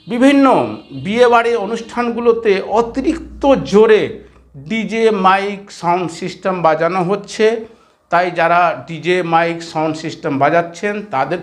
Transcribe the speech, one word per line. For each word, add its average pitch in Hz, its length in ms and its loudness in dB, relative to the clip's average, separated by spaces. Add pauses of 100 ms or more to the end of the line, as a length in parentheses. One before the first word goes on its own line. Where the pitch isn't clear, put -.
বিভিন্ন 233 680 4 (160)
বিয়েবাড়ির 233 640 2
অনুষ্ঠানগুলোতে 226 1120 -2
অতিরিক্ত 269 840 0 (100)
জোরে 208 600 2 (320)
ডিজে 214 540 -2
মাইক 196 640 -2
সাউন্ড 175 380 -2
সিস্টেম 180 520 -6
বাজানো 165 420 0
হচ্ছে। 214 600 -2 (460)
তাই 180 200 2
যারা 170 560 0
ডিজে 170 360 -2
মাইক 170 400 0
সাউন্ড 156 340 -4
সিস্টেম 151 420 -6
বাজাচ্ছেন, 170 720 0
তাদের 143 320 -2